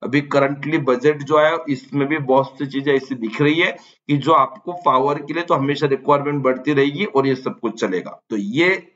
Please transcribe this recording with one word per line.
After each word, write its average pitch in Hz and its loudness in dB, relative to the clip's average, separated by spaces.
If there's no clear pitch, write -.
अभी 139 -2
currently 143 0
budget 139 2
जो 143 -2
आया, 156 4
इसमें 139 -2
भी 156 -2
बहुत 135 2
सी 143 -8
चीजें 139 -2
ऐसी 135 -2
दिख 113 -6
रही 151 2
है 185 -2
कि 147 0
जो 143 2
आपको 147 2
power 139 0
के 147 -10
लिए 165 -2
तो 170 0
हमेशा 143 0
requirement 143 0
बढ़ती 131 0
रहेगी 143 2
और 135 0
ये 135 2
सब 127 -8
कुछ 110 -4
चलेगा। 92 -4
तो 113 -4
ये 160 -2